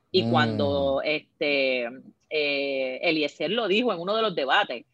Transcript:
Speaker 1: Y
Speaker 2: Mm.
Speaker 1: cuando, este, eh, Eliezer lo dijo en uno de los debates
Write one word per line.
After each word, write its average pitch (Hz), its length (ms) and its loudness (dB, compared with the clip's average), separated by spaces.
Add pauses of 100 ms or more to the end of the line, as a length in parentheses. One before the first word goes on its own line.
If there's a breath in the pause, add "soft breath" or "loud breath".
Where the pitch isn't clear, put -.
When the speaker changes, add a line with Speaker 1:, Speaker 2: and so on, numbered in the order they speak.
(120)
Speaker 1:
Y 185 120 4
Speaker 2:
Mm. 117 60 0
Speaker 1:
cuando, 143 720 2
este, 139 880 0 (400)
eh, 139 720 -2
Eliezer 156 480 0
lo 226 180 0
dijo 220 240 2
en 175 80 -4
uno 190 160 -2
de 226 60 0
los 214 140 -2
debates 147 580 0